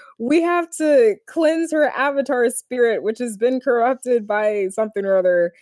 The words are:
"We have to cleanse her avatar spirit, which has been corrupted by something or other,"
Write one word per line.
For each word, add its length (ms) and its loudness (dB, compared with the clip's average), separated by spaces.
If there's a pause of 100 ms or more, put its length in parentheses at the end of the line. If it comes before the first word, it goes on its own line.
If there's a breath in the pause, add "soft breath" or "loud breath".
(180 loud breath)
"We 240 2
have 260 0 (100)
to 380 4 (100)
cleanse 460 0
her 180 2
avatar 600 0
spirit, 520 -2
which 160 -4
has 180 -8
been 240 0
corrupted 640 0
by 460 -2
something 320 -4
or 120 2
other," 460 2